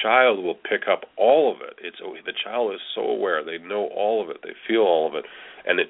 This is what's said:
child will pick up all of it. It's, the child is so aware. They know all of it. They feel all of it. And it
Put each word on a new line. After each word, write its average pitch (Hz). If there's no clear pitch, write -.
child 113
will 85
pick -
up 90
all 127
of 67
it. -
It's, 85
the -
child 110
is 92
so 110
aware. 95
They 82
know 90
all 104
of 80
it. -
They -
feel 113
all 82
of 76
it. 78
And 90
it 85